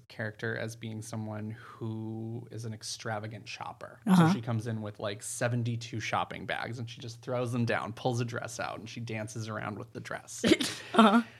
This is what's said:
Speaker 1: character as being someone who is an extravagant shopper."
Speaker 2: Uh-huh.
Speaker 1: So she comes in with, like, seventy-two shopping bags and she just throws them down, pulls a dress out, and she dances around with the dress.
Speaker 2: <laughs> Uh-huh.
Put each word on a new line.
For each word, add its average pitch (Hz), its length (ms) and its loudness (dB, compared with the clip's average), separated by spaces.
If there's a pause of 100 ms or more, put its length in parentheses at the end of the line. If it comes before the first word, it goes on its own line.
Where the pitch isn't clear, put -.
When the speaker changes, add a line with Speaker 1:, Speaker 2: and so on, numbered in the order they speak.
Speaker 1:
character 113 500 -4
as 113 200 -6
being 110 240 -8
someone 107 580 -6
who 113 880 -8
is 113 140 -8
an 113 100 -6
extravagant 110 720 -6
shopper." - 600 -10
Speaker 2:
Uh-huh. 175 220 10
Speaker 1:
So 185 40 6
she 123 80 0
comes 113 260 -2
in 110 140 -2
with, 104 200 -8
like, 104 200 -4
seventy-two 117 800 0
shopping 92 460 0
bags - 340 -4
and 117 100 -8
she - 120 -14
just 117 200 -12
throws 123 300 0
them 120 140 2
down, 98 260 2
pulls 120 300 0
a 123 40 0
dress 117 360 -6
out, 65 180 -4
and 110 80 -12
she 117 140 -8
dances 110 480 -6
around 107 280 -6
with - 140 -10
the - 80 -10
dress. - 500 -6
Speaker 2:
<laughs> - 440 2
Uh-huh. 220 280 10 (180)